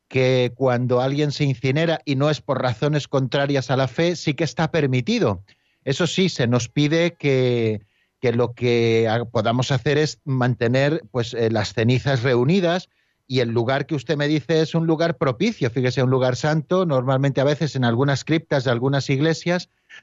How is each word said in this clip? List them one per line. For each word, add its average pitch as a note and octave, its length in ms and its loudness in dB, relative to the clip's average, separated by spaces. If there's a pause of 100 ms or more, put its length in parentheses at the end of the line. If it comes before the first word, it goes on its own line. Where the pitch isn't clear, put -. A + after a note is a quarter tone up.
que B2+ 480 2
cuando B2 440 0
alguien C#3 320 0
se D3+ 140 -2
incinera D3+ 600 0
y C#3 100 -2
no C#3+ 140 2
es D3+ 120 -2
por B2 200 -2
razones C#3+ 460 -2
contrarias C#3 640 0
a B2+ 60 2
la C3 100 2
fe, E3 280 -2
sí - 180 -4
que E3 100 -4
está D#3 280 -2
permitido. C3 680 0 (440)
Eso C#3 200 0
sí, F#3+ 240 0
se B2+ 180 -2
nos A#2+ 200 0
pide E3 480 0
que, B2 680 0 (380)
que A#2+ 140 0
lo A#2+ 200 0
que A#2 540 2
ha-, A2+ 180 -2
podamos A#2 460 0
hacer C#3+ 260 0
es D3+ 280 -2
mantener, B2+ 880 0
pues, A#2+ 220 -4
eh, A#2 180 0
las G#2+ 220 -2
cenizas A#2+ 500 0
reunidas, E3 680 0 (380)
y B2+ 120 -2
el A#2 100 0
lugar B2+ 360 -2
que D#3+ 100 -4
usted D3 220 -4
me D3 100 -2
dice D#3 340 0
es D#3+ 140 -2
un E3 120 0
lugar E3 300 0
propicio, C#3 520 -2
fíjese, B2+ 340 0
un B2+ 60 2
lugar B2+ 260 2
santo. D#3+ 500 0
Normalmente C3+ 540 0
a C3+ 60 2
veces D3 320 -2
en B2+ 80 0
algunas B2 400 0
criptas D3+ 400 -2
de C3+ 60 2
algunas C3+ 380 0
iglesias E3 600 -2 (340)